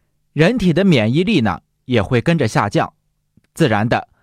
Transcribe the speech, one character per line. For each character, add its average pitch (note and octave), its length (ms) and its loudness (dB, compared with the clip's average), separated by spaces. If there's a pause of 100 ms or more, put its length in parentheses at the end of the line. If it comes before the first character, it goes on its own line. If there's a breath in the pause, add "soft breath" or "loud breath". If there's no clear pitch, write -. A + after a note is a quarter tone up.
(320)
人 E3+ 240 0
体 F#3 160 0
的 F3 140 0
免 A#2+ 260 2
疫 D#3+ 100 0
力 F#3 200 0
呢， F#2+ 180 -4 (240)
也 A#2 180 0
会 A#2+ 200 -2
跟 E3 160 0
着 B2 100 0
下 G#2+ 220 -2
降， - 240 -4 (580)
自 D#3 160 0
然 G#2+ 180 0
的 A#2 220 -4 (140)